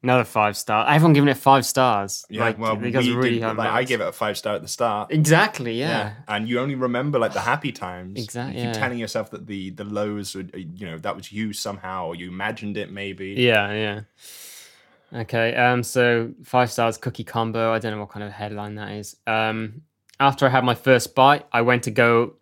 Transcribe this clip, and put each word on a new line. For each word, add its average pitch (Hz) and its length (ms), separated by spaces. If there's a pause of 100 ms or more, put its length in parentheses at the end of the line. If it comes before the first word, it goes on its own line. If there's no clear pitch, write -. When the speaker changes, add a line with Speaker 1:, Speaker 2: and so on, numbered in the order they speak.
Speaker 1:
another 127 220
five 107 320
star. 110 320
Everyone 156 240
giving 143 160
it 131 80
five 135 300
stars. 107 640
Speaker 2:
Yeah, 107 100
Speaker 1:
Like, 113 180
Speaker 2:
well, 110 160
Speaker 1:
because 123 320
Speaker 2:
we 123 60
Speaker 1:
really 123 220
Speaker 2:
did, 113 80
Speaker 1:
hard 113 160
Speaker 2:
like, 113 100
I 110 40
Speaker 1:
marks. 127 180
Speaker 2:
gave 117 100
it 82 80
a 85 40
five 107 260
star 104 160
at 82 80
the - 60
start. 107 440
Speaker 1:
Exactly, 156 680
yeah. 143 100
Speaker 2:
Yeah. 107 240 (140)
And 107 220
you 120 100
only 139 160
remember, 127 440
like, 113 160
the 98 60
happy 123 300
times. 92 540
Speaker 1:
Exact-, 123 300
Speaker 2:
You 123 60
keep 120 80
Speaker 1:
yeah. 117 40
Speaker 2:
telling 120 260
yourself 110 340
that 107 140
the, 98 240
the 95 140
lows 104 500
were, 95 100 (100)
uh, - 20
you 92 300
know, 82 100
that 82 200
was - 140
you 107 220
somehow, 95 540
or 82 80
you 87 160
imagined 104 480
it 101 120
maybe. 98 460
Speaker 1:
Yeah, 107 380
yeah. 107 260 (1120)
Okay, 117 420
um, 123 280
so 117 500 (120)
five 123 260
stars, 113 280
cookie - 260
combo. 113 480
I 113 60
don't 110 140
know 107 80
what 101 100
kind 104 140
of 101 80
headline 104 420
that 104 180
is. 104 240 (100)
Um, 110 560 (380)
"After 139 260
I 127 40
had 127 140
my 123 100
first 127 400
bite, 123 380
I 120 100
went 120 220
to 123 60
go" 117 520